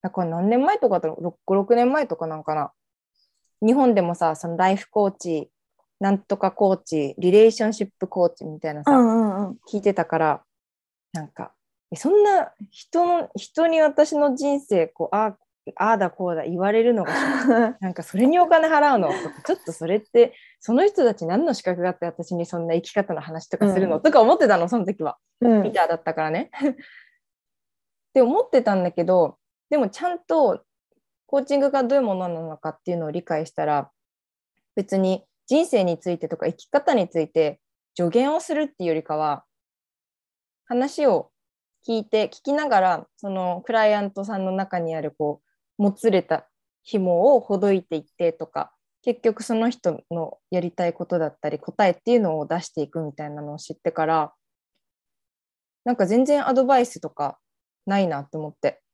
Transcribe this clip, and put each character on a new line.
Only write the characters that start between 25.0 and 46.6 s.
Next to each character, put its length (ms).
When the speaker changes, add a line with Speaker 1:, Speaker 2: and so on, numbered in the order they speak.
Speaker 1:
は。 140
Speaker 2:
う 200
ん。 20
Speaker 1:
ビ 100
タ 100
ー 60
だ 60
っ 80
た 100
か 120
ら 60
ね。 220
<laughs> 80
っ 140
て 80
思 200
っ 100
て 120
た 120
ん 80
だ 100
け 120
ど、 340
で 80
も 100
ち 140
ゃ 60
ん 100
と 460
コ 120
ー 60
チ 120
ン 40
グ 100
が 140
ど 120
う 20
い 40
う 20
も 100
の 140
な 120
の 180
か 120
っ 120
て 80
い 40
う 40
の 80
を 40
理 120
解 240
し 60
た 120
ら、 260
別 240
に 280
人 200
生 180
に 140
つ 120
い 80
て 100
と 80
か 100
生 100
き 120
方 260
に 140
つ 120
い 80
て 320
助 140
言 240
を 60
す 140
る 80
っ 60
て 160
い 0
う 40
よ 60
り 80
か 140
は、 280
話 400
を 240
聞 120
い 80
て、 220
聞 140
き 120
な 140
が 120
ら、 260
そ 120
の 380
ク 60
ラ 160
イ 60
ア 60
ン 100
ト 140
さ 140
ん 80
の 60
中 260
に 160
あ 60
る、 180
こ 220
う、 40
も 100
つ 180
れ 120
た 260